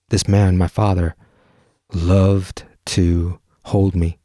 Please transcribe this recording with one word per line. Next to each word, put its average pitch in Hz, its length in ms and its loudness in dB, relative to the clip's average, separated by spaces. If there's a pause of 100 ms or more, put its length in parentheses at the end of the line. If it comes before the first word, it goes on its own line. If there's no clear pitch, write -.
This - 180 -2
man, 95 300 2
my 90 100 0
father, 90 480 -2 (800)
loved 95 720 0 (240)
to 87 520 -2 (240)
hold 98 320 -2
me, 82 300 -2